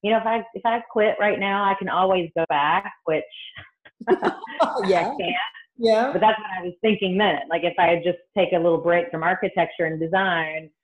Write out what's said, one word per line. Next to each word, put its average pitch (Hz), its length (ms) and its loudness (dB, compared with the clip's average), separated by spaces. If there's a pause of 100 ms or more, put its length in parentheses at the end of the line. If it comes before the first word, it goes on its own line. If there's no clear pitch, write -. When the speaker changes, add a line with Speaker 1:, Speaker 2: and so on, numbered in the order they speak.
Speaker 1:
you 208 80 0
know, 226 60 4
if 226 100 -2
I, 226 160 0 (100)
if - 120 -12
I 233 160 0 (100)
quit 214 280 2
right 202 200 0
now, 196 240 0
I 196 160 2
can 185 100 -6
always 180 480 2
go 165 120 0
back, 160 440 0 (120)
which 156 180 0 (440)
<laughs> - 160 -20
Speaker 2:
<laughs> - 240 -16 (800)
Yeah. 185 240 2
Speaker 1:
I 277 100 -8
can't. 175 160 -4 (420)
Speaker 2:
Yeah. 226 340 2
Speaker 1:
But 180 100 0
that's 214 180 4
what - 200 -12
I 175 40 -12
was 175 180 -8
thinking 196 360 0
then. 190 220 2 (100)
Like, 165 140 -2
if 170 160 0
I 175 80 6
had 170 160 2
just 175 160 -2 (180)
take 185 160 2
a 185 40 4
little 165 200 4
break 170 320 2
from 160 140 -6
architecture 180 600 0
and 160 140 -4
design 160 680 -2 (140)